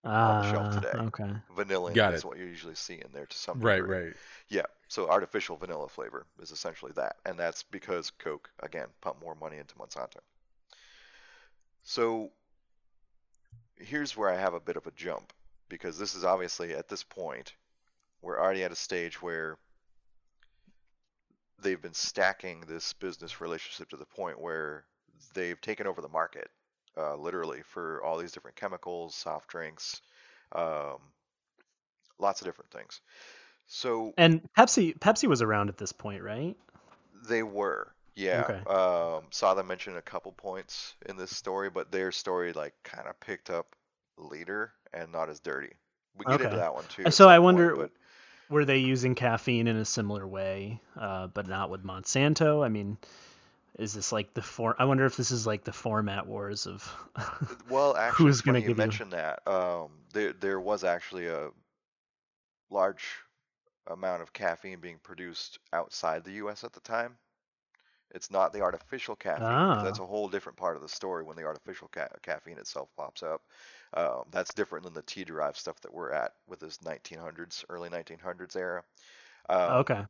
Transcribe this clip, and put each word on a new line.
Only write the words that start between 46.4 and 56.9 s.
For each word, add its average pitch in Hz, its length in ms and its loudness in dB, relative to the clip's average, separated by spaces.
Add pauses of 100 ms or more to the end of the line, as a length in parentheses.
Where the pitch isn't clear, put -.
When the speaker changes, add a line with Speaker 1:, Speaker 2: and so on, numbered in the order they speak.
Speaker 1:
into 127 80 2
Speaker 2:
Okay. 98 80 -2
Speaker 1:
that 82 180 0
one, 71 140 -8
too, - 160 -8
Speaker 2:
Uh, 175 40 8
Speaker 1:
at 156 60 4
Speaker 2:
so 190 140 12
I 175 80 12
Speaker 1:
some 175 60 12
point, - 20 10
Speaker 2:
wonder, 170 320 10
Speaker 1:
but - 160 -2 (560)
Speaker 2:
were 147 160 4
they 135 140 6
using 127 360 4
caffeine 117 540 2
in 113 80 4
a 110 80 0
similar 104 420 -2
way, 95 540 -4 (160)
uh, 95 320 -4
but 95 180 -4
not 95 240 -2
with 95 140 -8
Monsanto? 143 800 4
I 123 40 2
mean, 104 300 -2 (800)
is 104 160 -6
this, 104 160 -6
like, 107 240 -4
the 113 80 -4
for-, 113 400 0
I - 40 6
wonder 135 200 6
if 123 100 2
this 123 140 0
is, 113 160 0
like, 107 160 0
the 120 100 -8
format 104 540 -2
wars 101 400 -6
of 92 160 -12 (320)